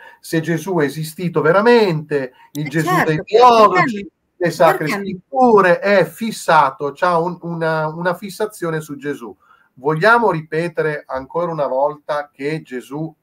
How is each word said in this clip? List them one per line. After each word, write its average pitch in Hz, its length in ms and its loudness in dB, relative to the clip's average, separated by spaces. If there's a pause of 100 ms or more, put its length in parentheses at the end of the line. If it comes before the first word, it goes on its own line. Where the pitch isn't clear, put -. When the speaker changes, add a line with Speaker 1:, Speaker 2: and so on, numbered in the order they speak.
(180)
Speaker 1:
se - 220 -4
Gesù 170 380 -4
è 147 60 0
esistito 160 560 -6
veramente, 170 920 2 (220)
il 147 120 -8
Speaker 2:
Eh, - 20 -8
Speaker 1:
Gesù 156 200 -2
Speaker 2:
certo, 349 180 2
Speaker 1:
dei 156 120 0
Speaker 2:
perché - 180 0
il 233 60 6
problema, 233 300 8 (120)
Speaker 1:
biologi, 208 260 -8 (240)
le 170 160 -2
sacre 165 360 2
Speaker 2:
perché 151 80 -4
Speaker 1:
scritture, 196 840 2
è 190 260 2
fissato, 156 880 0
c'ha 175 260 0
un, 175 240 -4
una, 160 440 -4
una 170 280 -4
fissazione 180 680 -8
su 151 160 -12
Gesù. 120 360 -10 (420)
Vogliamo 185 580 2
ripetere 156 760 -4
ancora 165 460 -6
una 147 160 -4
volta 147 640 -4
che 151 300 -8
Gesù 131 600 -12